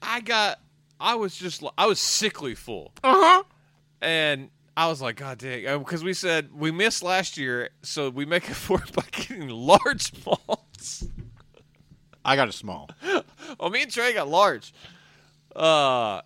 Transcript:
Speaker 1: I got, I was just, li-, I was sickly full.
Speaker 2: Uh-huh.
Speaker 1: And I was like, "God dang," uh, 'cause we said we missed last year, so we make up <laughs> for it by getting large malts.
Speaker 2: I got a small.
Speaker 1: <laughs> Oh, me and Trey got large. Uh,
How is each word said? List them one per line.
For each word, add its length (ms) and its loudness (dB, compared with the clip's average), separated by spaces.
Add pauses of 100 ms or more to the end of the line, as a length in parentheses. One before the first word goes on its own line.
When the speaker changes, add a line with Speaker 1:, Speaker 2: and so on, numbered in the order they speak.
Speaker 1:
I 180 -4
got, 400 0 (400)
I 160 0
was 220 -4
just, 260 -10
li-, 140 -6
I 80 4
was 160 2
sickly 520 -2
full. 380 -12 (100)
Speaker 2:
Uh-huh. 420 8 (580)
Speaker 1:
And 480 0 (260)
I 120 2
was 140 -2
like, 140 -4
"God 220 -12
dang," 300 -10
uh, 120 0
'cause 240 -8
we 100 -2
said 400 -2
we 160 -2
missed 320 0
last 360 -2
year, 320 -4 (120)
so 280 -4
we 160 -6
make 240 -2
up 60 -8
<laughs> 20 -10
for 260 0
it 100 -16
by 180 -2
getting 360 -10
large 640 2 (140)
malts. 840 -6 (1160)
Speaker 2:
I 100 4
got 140 2
a 40 -10
small. 360 -12 (120)
Speaker 1:
<laughs> 220 0 (360)
Oh, 100 -4
me 140 -2
and 80 -8
Trey 220 0
got 140 -2
large. 460 2 (840)
Uh, 720 2